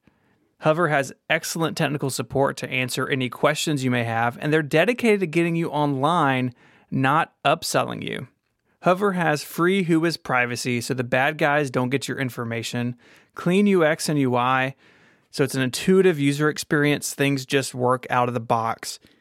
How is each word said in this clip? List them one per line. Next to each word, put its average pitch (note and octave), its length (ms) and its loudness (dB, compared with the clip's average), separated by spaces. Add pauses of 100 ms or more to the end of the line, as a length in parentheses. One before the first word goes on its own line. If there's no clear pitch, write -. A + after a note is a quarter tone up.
(600)
Hover D#3 280 2
has C#3 260 0 (160)
excellent D#3+ 480 -2
technical C#3+ 320 -2
support C3+ 480 -2
to B2 100 -10
answer B2+ 400 -4
any B2+ 220 -2
questions D3 520 -2
you B2+ 80 0
may B2 140 2
have, A#2 380 -2
and D3+ 100 0
they're D#3 100 2
dedicated G3+ 580 2
to F#3 60 0
getting E3 300 0
you E3 140 -2
online, C#3 840 2 (380)
not C3+ 420 0 (140)
upselling C3+ 600 -2
you. - 220 -8 (540)
Hover F#3+ 300 2
has D#3+ 300 0
free F3+ 440 0
Whois D#3+ 360 0
privacy, B2 600 -2
so - 100 -6
the B2+ 120 -4
bad C3+ 340 0
guys D3 320 0
don't B2+ 180 -2
get C3+ 200 -2
your C3+ 100 -6
information, A#2+ 760 -6 (380)
clean F#3+ 340 2
U F#3 180 4
X D#3 240 0
and D3+ 80 2
U B2+ 180 2
I, C3 380 0 (560)
so - 140 0
it's C3 100 -4
an C3 80 0
intuitive F#3 560 4
user C#3+ 320 2
experience. D3 640 0
Things C#3 320 0
just C3+ 280 -2
work B2+ 360 0
out B2 180 2
of A#2+ 60 -4
the B2 60 -2
box. A2+ 580 -2 (220)